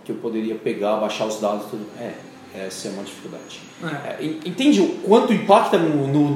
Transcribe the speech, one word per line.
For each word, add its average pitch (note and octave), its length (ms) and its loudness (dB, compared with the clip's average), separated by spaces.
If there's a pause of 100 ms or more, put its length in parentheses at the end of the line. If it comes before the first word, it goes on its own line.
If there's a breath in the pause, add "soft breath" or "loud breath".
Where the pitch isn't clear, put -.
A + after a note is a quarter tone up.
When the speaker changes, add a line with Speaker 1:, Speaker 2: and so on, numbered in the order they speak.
Speaker 1:
que - 60 -6
eu - 60 -6
poderia A2 380 -4
pegar, G#2 420 -2
baixar G#2+ 280 -4
os G#2+ 140 -4
dados G#2 260 -2
e - 40 -14
tudo?" G#2 160 -10 (140)
É, A2 120 -10 (560)
essa G#2 220 -10
é - 20 -6
uma F#2+ 120 -10
dificuldade. - 580 -14 (220)
Speaker 2:
É. E3 40 -8 (340)
Speaker 1:
É, D#3 40 -4
en-, D#3 200 -6
entende G#3 360 4
o E3 60 4 (200)
quanto A#3+ 260 6
impacta G3 440 6
no, D3+ 300 2
no, C#3+ 280 4